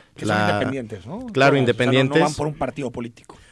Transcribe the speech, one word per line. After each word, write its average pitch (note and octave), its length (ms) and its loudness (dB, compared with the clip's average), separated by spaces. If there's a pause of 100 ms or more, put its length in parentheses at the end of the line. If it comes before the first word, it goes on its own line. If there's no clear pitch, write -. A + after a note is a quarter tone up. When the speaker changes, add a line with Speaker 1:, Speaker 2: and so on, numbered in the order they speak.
(160)
Speaker 1:
Que - 80 -10
son G#2+ 100 0
Speaker 2:
La G#2 180 2
Speaker 1:
independientes, G#2 540 -4
¿no? F#3+ 200 -12
Speaker 2:
Claro, - 40 -14
Speaker 1:
Todos, - 60 -8
o C3 60 4
sea, C#3 80 8
no, C#3 80 4
Speaker 2:
independientes. B2+ 600 2
Speaker 1:
no D3+ 40 2
van D3 100 -2
por D3+ 120 -4
un D3+ 80 -6
partido C3 360 -6
político. A#2+ 460 -12 (160)